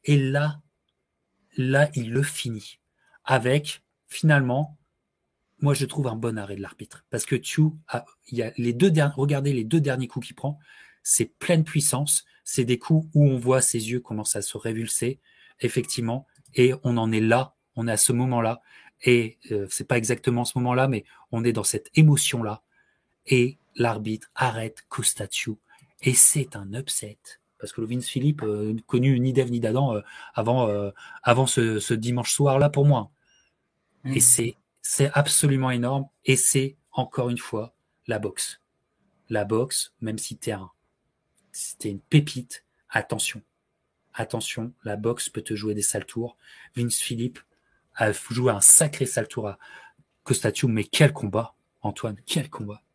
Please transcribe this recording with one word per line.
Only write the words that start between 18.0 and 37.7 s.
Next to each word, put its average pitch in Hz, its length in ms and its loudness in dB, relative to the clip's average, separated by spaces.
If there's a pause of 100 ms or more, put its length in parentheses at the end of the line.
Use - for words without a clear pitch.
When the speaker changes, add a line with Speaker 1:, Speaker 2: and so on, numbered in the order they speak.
Speaker 1:
moment-là. 120 480 -2 (420)
Et, 120 340 4 (140)
euh, 101 180 -4
c'est - 180 -6
pas 123 100 2
exactement 120 460 0
ce - 140 -4
moment-là, 123 300 2
mais 113 180 -2 (260)
on 113 120 -2
est 120 100 2
dans 110 100 -2
cette - 300 -4
émotion-là. 131 680 4 (640)
Et 127 320 2 (160)
l'arbitre 110 580 -4
arrête 113 560 -6
Costa - 380 -4
Tsu - 240 -6 (500)
et 131 120 2
c'est - 420 4
un 101 180 -12
upset. 110 440 -8 (420)
Parce - 140 -12
que - 80 -8
le 110 60 -4
Vince 120 200 -4
Philippe, 143 360 -2
euh, 107 320 -2 (120)
connu 131 320 2
ni 131 140 0
d'Ève 123 180 2
ni 120 80 -2
d'Adam, 117 340 0
euh, 104 80 -2 (320)
avant, 120 360 0
euh, 101 220 -4 (320)
avant 123 220 4
ce, 113 340 0
ce - 140 -4
dimanche 117 400 -4
soir-là 143 360 4
pour 147 160 2
moi. 127 240 2 (960)
Speaker 2:
Mm. 131 80 -4
Speaker 1:
Et 131 60 0
c'est, - 360 4 (260)
c'est - 320 0
absolument 135 580 2
énorme. 127 340 -2 (200)
Et 131 100 4
c'est, 135 420 0 (160)
encore 123 360 -4
une 120 80 -2
fois, 113 360 -10 (340)